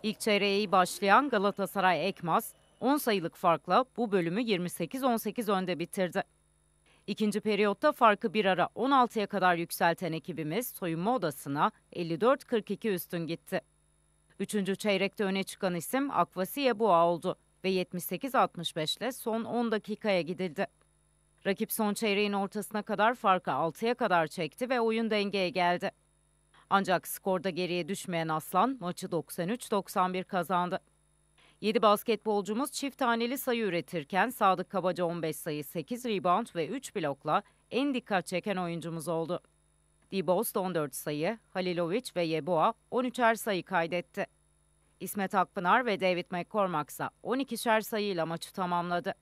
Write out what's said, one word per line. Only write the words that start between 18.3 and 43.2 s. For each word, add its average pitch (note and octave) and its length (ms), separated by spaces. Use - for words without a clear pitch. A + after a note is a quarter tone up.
altmış F3+ 420
beş E3 200
ile B3+ 160
son A3+ 320
on A#3 260
dakikaya G3+ 520
gidildi. E3+ 440
Rakip G3 260
son G#3 220
çeyreğin G3+ 380
ortasına G3+ 500
kadar G#3+ 320
farkı F#3 380
altıya E3 420
kadar F3+ 320
çekti F3+ 440
ve B3 100
oyun A3+ 300
dengeye G3+ 400
geldi. F3+ 400
Ancak F#3 380
skorda F#3 420
geriye F3 380
düşmeyen E3+ 400
Aslan F#3 520
maçı F3 300
doksan E3+ 380
üç B3 220
doksan F#3 440
bir F#3 100
kazandı. F3 560
Yedi G#3+ 220
basketbolcumuz G#3+ 880
çift - 260
taneli A#3+ 400
sayı A#3 260
üretirken F3+ 640
Sadık F#3+ 400
Kabaca F3+ 340
on E3+ 180
beş D#3 140
sayı, D3+ 280
sekiz A3+ 400
rebound G3 500
ve D#3 140
üç A#3+ 280
blokla D3+ 460
en C#4 240
dikkat G#3 320
çeken F#3 300
oyuncumuz E3+ 520
oldu. E3 320
Dibost F#3 440
on F#3 180
dört D3+ 200
sayı, E3 440
Halilovic F3+ 520
ve F3 60
Yeboah D#3+ 500
on B3 140
üçer A#3 300